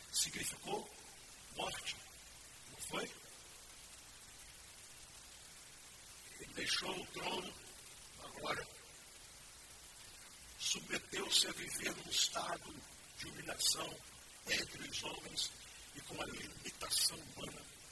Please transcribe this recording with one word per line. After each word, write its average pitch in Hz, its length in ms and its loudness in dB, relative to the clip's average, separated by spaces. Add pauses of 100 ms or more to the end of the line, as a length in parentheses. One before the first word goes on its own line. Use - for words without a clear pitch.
(120)
Significou - 760 4 (680)
morte, - 400 0 (760)
não - 160 -10
foi? - 240 2 (3250)
Ele - 160 -8
deixou - 420 4
o - 100 -2
trono, - 460 0 (680)
agora - 460 0 (1900)
submeteu-se - 880 6
a - 60 2
viver - 420 0
num - 160 -4
estado - 640 4 (440)
de - 80 -2
humilhação - 680 4 (540)
entre - 400 2
os - 160 0
homens - 480 0 (420)
e - 60 -8
com - 200 -4
a - 60 2
limitação - 880 4
humana. - 460 -4 (300)